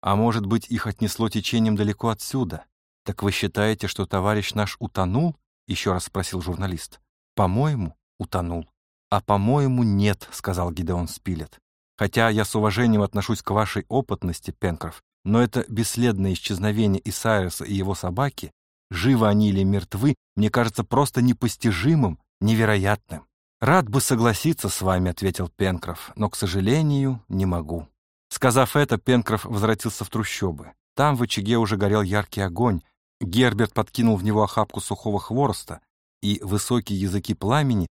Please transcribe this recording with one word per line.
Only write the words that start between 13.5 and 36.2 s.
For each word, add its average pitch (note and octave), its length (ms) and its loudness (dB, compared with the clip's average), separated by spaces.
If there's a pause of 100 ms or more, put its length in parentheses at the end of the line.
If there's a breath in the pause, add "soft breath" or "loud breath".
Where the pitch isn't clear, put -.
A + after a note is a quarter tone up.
вашей G#2 360 0
опытности, F#2+ 640 -4
Пенкроф, E2 520 -6 (200)
но G#2+ 180 4
это B2 280 0
бесследное G#2+ 640 0
исчезновение G#2 680 0
и G#2 120 -8
Сайреса, G2 520 -2
и G#2 120 -6
его G2 180 -2
собаки, G2 580 -6 (380)
живы A2 380 4
они G#2 220 4
или F#2+ 140 2
мертвы, G2+ 520 0 (200)
мне G#2 140 2
кажется A#2 340 0
просто C#3 380 2
непостижимым, A#2 1000 2 (220)
невероятным". G#2 840 2 (340)
"Рад D3 260 4
бы B2+ 140 2
согласиться A#2 680 2
с - 120 -6
вами", — F#2 300 2
ответил F2+ 360 -4
Пенкроф, F#2 680 -4
"но, G#2 160 -2
к - 40 -14
сожалению, C3+ 920 0
не F#2+ 160 -2
могу". E2+ 420 -4 (420)
Сказав B2+ 460 2
это, C#3+ 220 2
Пенкроф A2+ 480 0
возвратился A2 580 -2
в G2 60 -12
трущобы. F#2+ 640 -4 (240)
Там D3 200 2
в A#2 60 -2
очаге A2+ 360 0
уже G#2+ 200 2
горел G#2 240 2
яркий G2+ 400 -2
огонь. F#2+ 400 0 (380)
Герберт A2+ 540 2
подкинул A2+ 420 2
в F2+ 80 -4
него G#2+ 180 2
охапку G#2 400 -2
сухого G2+ 380 -4
хвороста, A#2 600 -4 (440)